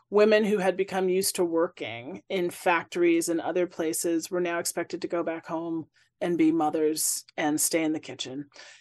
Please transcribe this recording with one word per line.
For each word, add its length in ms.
women 320
who 160
had 180
become 320
used 260
to 100
working 840
in 220
factories 800
and 120
other 240
places 640
were 120
now 180
expected 420
to 60
go 160
back 240
home 380
and 160
be 140
mothers 720
and 220
stay 240
in 100
the 60
kitchen. 460